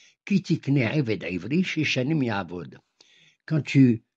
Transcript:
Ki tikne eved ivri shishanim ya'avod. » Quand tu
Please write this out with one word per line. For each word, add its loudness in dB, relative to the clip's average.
Ki 0
tikne 0
eved 0
ivri -4
shishanim -2
ya'avod. » -6
Quand 0
tu 4